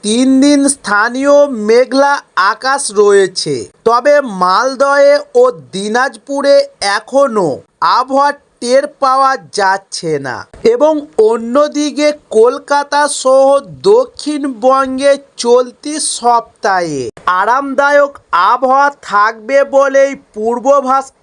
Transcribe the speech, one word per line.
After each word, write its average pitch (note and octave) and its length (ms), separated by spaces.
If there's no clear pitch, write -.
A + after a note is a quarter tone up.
তিন C4 380
দিন C#4+ 280
স্থানীয় C4 760
মেঘলা B3+ 760
আকাশ A3 460
রয়েছে। G3 640
তবে B3 360
মালদহে C4 960
ও B3 160
দিনাজপুরে C4+ 960
এখনো G#3+ 680
আবহাওয়া C4 520
টের C4 260
পাওয়া C4+ 500
যাচ্ছে F#3+ 680
না। B2 280
এবং D4 420
অন্যদিকে B3+ 920
কলকাতা C#4 800
সহ C4+ 500
দক্ষিণবঙ্গে C4 1300
চলতি B3 640
সপ্তাহে F#3 1120
আরামদায়ক C#4 920
আবহাওয়া B3+ 580
থাকবে A3+ 640
বলেই C#4 500
পূর্বাভাস B3+ 800